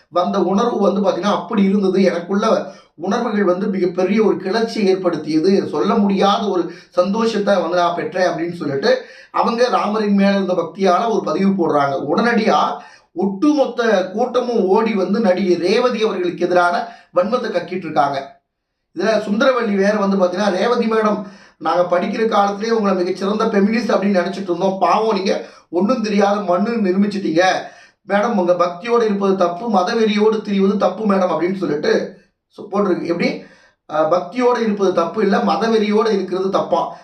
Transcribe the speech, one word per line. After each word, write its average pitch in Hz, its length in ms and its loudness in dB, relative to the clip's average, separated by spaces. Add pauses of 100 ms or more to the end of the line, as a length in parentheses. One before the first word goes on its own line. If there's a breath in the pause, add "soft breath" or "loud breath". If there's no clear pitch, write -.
வந்த 190 320 0
உணர்வு 202 380 0
வந்து 196 220 2
பாத்தீங்கன்னா 196 320 0
அப்படி 196 300 0
இருந்தது. 190 400 2
எனக்குள்ள 190 680 -2 (220 loud breath)
உணர்வுகள் 208 480 -2
வந்து 180 240 0
மிகப்பெரிய 190 560 0
ஒரு 180 140 2
கிளர்ச்சியை 208 500 -2
ஏற்படுத்தியது, 165 800 2
சொல்ல 185 280 0
முடியாத 202 540 2
ஒரு 180 240 -2 (160 loud breath)
சந்தோஷத்தை 202 720 0
வந்து 170 160 -2
நான் 175 180 2
பெற்றேன்" 185 320 -2
அப்படின்னு 165 280 -4
சொல்லிட்டு 156 500 0 (260 loud breath)
அவங்க 240 380 0
ராமரின் 208 460 0
மேல 196 140 4
இருந்த 196 240 0
பக்தியால 185 560 0
ஒரு 196 140 0
பதிவு 190 280 0
போடுறாங்க. 143 520 0 (120)
உடனடியா 208 600 2 (360 loud breath)
ஒட்டுமொத்த 220 1000 0
கூட்டமும் 233 500 -2
ஓடி 208 300 2
வந்து 196 260 -2
நடிகை 180 380 2
ரேவதி 220 460 0
அவர்களுக்கு 175 420 -2
எதிரான 175 420 0 (280 loud breath)
வன்மத்தை 202 360 0
கக்கிட்டு 185 320 -6
இருக்காங்க. 151 580 -2 (560)
இதுல 165 40 -4
சுந்தரவள்ளி 220 720 0
வேற 196 180 2
வந்து 196 320 2
பாத்தீங்கன்னா, 196 260 -2
"ரேவதி 233 340 0
மேடம், 214 400 0 (320 loud breath)
நாங்க 175 420 0
படிக்கிற 226 280 -2
காலத்திலேயே 202 480 0
உங்களை 196 280 0
மிகச்சிறந்த 196 420 -2
ஃபெமினிஸ்ட் 202 520 2
அப்படின்னு 190 240 2
நினைச்சிட்டு 190 200 -6
இருந்தோம். 185 380 -2
பாவம், 208 360 2
நீங்க 190 300 -2 (240 loud breath)
ஒண்ணும் 202 320 0
தெரியாத 202 400 0
மண்ணு 185 280 0
நிரூபிச்சிட்டீங்க 185 760 0 (640 loud breath)
மேடம். 202 300 0
உங்க 175 160 2
பக்தியோடு 214 520 0
இருப்பது 196 300 0
தப்பு, 185 340 -2
மதவெறியோடு 214 720 2
திரிவது 196 360 0
தப்பு 220 280 -2
மேடம்" 185 260 2
அப்படின்னு 175 260 -2
சொல்லிட்டு 160 640 -2 (360 loud breath)
சொ-, - 140 -16
போட்டிருக்கு. 190 320 0
எப்படி 175 400 -4 (500 loud breath)
அஹ், 156 160 0
பக்தியோட 240 500 0
இருப்பது 196 340 0
தப்பு 175 280 -2
இல்ல, 196 160 2
மதவெறியோட 214 760 0
இருக்கிறது 190 380 -2
தப்பா. - 540 -2